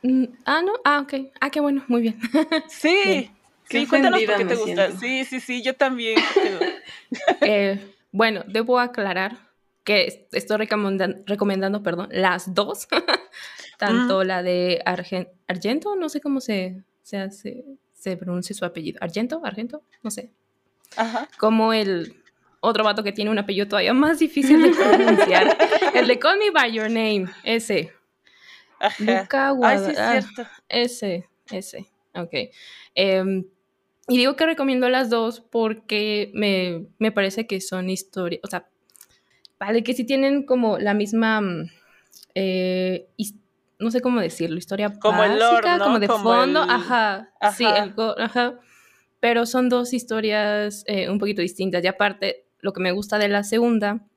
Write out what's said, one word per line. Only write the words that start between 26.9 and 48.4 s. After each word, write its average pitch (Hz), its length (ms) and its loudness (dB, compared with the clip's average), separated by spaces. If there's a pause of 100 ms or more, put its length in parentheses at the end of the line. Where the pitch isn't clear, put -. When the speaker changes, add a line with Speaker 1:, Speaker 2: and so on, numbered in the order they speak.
Speaker 1:
Name, 220 360 0 (160)
ese. 214 500 -2 (880)
Speaker 2:
Ajá. - 240 -2
Speaker 1:
Luca 214 460 0
Speaker 2:
Ay, 277 60 2
sí, - 20 -2
Speaker 1:
Guada-, 226 360 2
Speaker 2:
es - 60 -4
Speaker 1:
ah, 226 140 0
Speaker 2:
cierto. - 380 -4 (180)
Speaker 1:
ese, 220 600 -4 (220)
ese. 190 360 -12 (280)
Ok. 170 200 -10 (600)
Em, 190 500 0 (640)
y 247 100 4
digo 269 180 4
que 330 80 2
recomiendo 269 460 0
las 254 180 2
dos 226 320 -2
porque 214 920 -4
me, 185 500 -2 (140)
me 220 140 0
parece 202 340 -2
que 190 160 -4
son 185 260 -6
historias, 185 560 -6
o 196 40 -10
sea, - 180 -10 (920)
vale, 220 260 0
que 226 100 -2
sí 240 100 -4
tienen 277 400 2
como 240 340 2
la 202 160 0
misma, 220 460 0
mm, 175 300 -4 (640)
eh, 185 720 -2 (100)
his-, 208 180 -8 (440)
no 220 120 -4
sé 247 100 0
cómo 247 200 0
decirlo, 165 380 -4
historia 202 400 -4
Speaker 2:
Como 208 260 4
el 208 140 2
lore, 233 300 4
Speaker 1:
básica, 349 100 4
Speaker 2:
¿no? 302 60 2
Speaker 1:
como 233 140 4
de 202 100 2
Speaker 2:
Como 208 160 2
Speaker 1:
fondo, 226 400 4
Speaker 2:
el - 60 -2
Speaker 1:
ajá, 226 600 0 (260)
sí, 240 80 -2
Speaker 2:
Ajá. 208 200 2
Speaker 1:
el 196 100 -10
go-, 220 240 -2
ajá, 240 400 -2 (640)